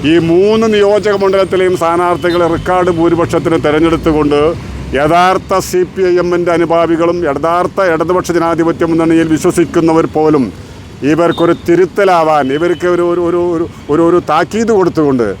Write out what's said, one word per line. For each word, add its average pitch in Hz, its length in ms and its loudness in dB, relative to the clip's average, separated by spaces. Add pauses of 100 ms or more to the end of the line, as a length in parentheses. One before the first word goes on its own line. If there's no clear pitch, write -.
ഈ 156 120 4
മൂന്ന് 196 540 2
നിയോജക 202 480 2
മണ്ഡലത്തിലെയും 190 580 0
സ്ഥാനാർത്ഥികളെ 170 760 0
റെക്കോർഡ് 180 440 0
ഭൂരിപക്ഷത്തിന് 165 680 0
തെരഞ്ഞെടുത്തുകൊണ്ട് 151 760 0 (560)
യഥാർത്ഥ 180 640 0 (100)
സി 180 120 0 (140)
പി 190 140 -2
ഐ 180 40 2 (100)
എമ്മിൻ്റെ 175 300 -2
അനുഭാവികളും 165 680 0 (100)
യഥാർത്ഥ 170 640 -2
ഇടതുപക്ഷ 170 440 -2
ജനാധിപത്യ 165 540 0
മുന്നണിയിൽ 165 420 2
വിശ്വസിക്കുന്നവർ 165 760 0 (100)
പോലും 151 280 2 (680)
ഇവർക്കൊരു 170 420 0 (120)
തിരുത്തലാവാൻ, 170 800 2 (100)
ഇവർക്ക് 170 380 -2
ഒരു, 175 180 0
ഒരു, 175 160 -2
ഒരു, 175 140 0 (120)
ഒരു, 165 120 -4 (280)
ഒരു, 165 140 2
ഒരു 175 120 2 (100)
താക്കീത് 202 480 0
കൊടുത്തുകൊണ്ട് 143 480 0 (140)